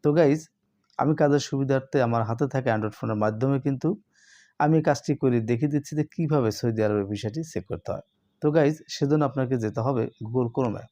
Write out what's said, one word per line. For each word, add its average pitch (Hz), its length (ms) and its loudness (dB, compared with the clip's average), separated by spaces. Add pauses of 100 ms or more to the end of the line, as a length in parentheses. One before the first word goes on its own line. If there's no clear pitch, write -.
তো 147 140 4
গাইজ, 156 240 4 (580)
আমি 143 220 2
কাজের 143 280 4
সুবিধার্থে 135 480 -2 (100)
আমার 117 220 0
হাতে 117 240 -2
থাকা 127 220 -2
Android 107 220 -4
ফোনের 110 260 -4
মাধ্যমে 117 420 0
কিন্তু 139 240 -2 (680)
আমি 151 180 4 (100)
কাজটি 147 240 0 (100)
করে 123 160 2 (120)
দেখিয়ে 120 240 0
দিচ্ছি 143 260 -4
যে 147 40 -2 (100)
কীভাবে 147 360 0 (100)
সৌদি 113 240 -2
আরবের 104 280 0
ভিসাটি 107 300 -6 (100)
চেক - 180 -6
করতে - 220 -8
হয়। - 140 -8 (360)
তো - 40 -4 (100)
গাইজ, 156 200 4 (200)
সেজন্য 151 340 2
আপনাকে 131 340 -2
যেতে 107 220 -4
হবে 131 180 0 (220)
Google 120 280 -2
Chrome-এ। 113 380 -4